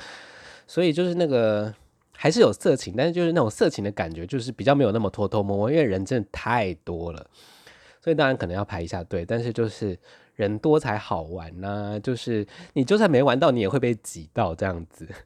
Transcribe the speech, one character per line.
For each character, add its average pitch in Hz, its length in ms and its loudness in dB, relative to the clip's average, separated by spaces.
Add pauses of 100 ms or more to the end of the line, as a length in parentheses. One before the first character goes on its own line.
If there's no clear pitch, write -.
(680)
所 - 180 -2
以 170 80 4
就 170 120 -2
是 175 100 -2
那 175 120 2
个 107 480 2 (380)
还 - 180 0
是 214 100 4
有 135 120 8
色 165 240 2
情， - 200 -8
但 131 100 2
是 170 60 0
就 175 120 0
是 165 80 2
那 170 80 2
种 110 100 2
色 - 180 2
情 110 140 -2
的 101 100 -2
感 98 200 -4
觉 85 140 -10
就 139 120 -4
是 120 140 -6
比 - 100 -10
较 131 120 6
没 143 100 4
有 104 80 4
那 113 80 0
么 101 100 -2
偷 104 160 -2
偷 104 160 0
摸 101 140 -2
摸， 107 140 0
因 151 60 2
为 165 60 4
人 98 220 0
真 117 180 -2
的 98 80 -14
太 113 440 -2
多 85 380 -8
了， 73 140 -16 (720)
所 165 120 0
以 - 20 -2
当 147 120 2
然 131 100 2
可 110 100 -4
能 87 80 -6
要 101 100 -4
排 95 160 -6
一 85 60 -6
下 90 180 -6
队， 87 200 -6
但 113 180 -2
是 117 100 -4
就 113 160 -2
是 101 300 -6 (360)
人 104 240 -2
多 151 200 4
才 117 180 -2
好 98 260 -4
玩 82 280 -10 (140)
啊， 101 340 -6
就 127 160 -4
是 113 320 -4 (280)
你 135 100 2
就 190 120 4
算 214 140 4
没 131 120 6
玩 135 180 4
到， 160 100 6
你 123 100 2
也 98 80 2
会 131 120 0
被 120 160 2
挤 80 360 -14
到 92 220 0
这 92 100 -4
样 85 260 -4
子， - 180 -18 (180)